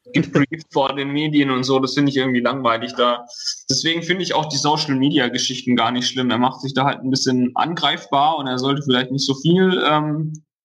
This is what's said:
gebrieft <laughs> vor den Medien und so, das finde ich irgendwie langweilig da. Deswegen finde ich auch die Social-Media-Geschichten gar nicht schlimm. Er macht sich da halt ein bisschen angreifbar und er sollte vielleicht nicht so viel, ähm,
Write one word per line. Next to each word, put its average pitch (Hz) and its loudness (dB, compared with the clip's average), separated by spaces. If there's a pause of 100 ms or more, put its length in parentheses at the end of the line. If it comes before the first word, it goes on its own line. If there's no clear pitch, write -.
(120)
gebrieft 160 0
<laughs> - -20
vor 135 0
den 139 -4
Medien 147 2
und 127 0
so, 135 4
das 131 0
finde 143 4
ich 139 -2
irgendwie 131 2
langweilig 123 0
da. 123 2 (420)
Deswegen 165 -2
finde 180 -2
ich - -4
auch 156 0
die 143 -4
Social-Media-Geschichten 135 0
gar 120 2
nicht 123 -2
schlimm. 127 -2
Er 113 0
macht 123 0
sich 139 -6
da 135 2
halt - -2
ein 131 -2
bisschen 127 0
angreifbar 151 0
und 139 -6
er 127 -4
sollte 139 -2
vielleicht 127 0
nicht 135 -4
so 135 0
viel, 185 2
ähm, 151 0 (320)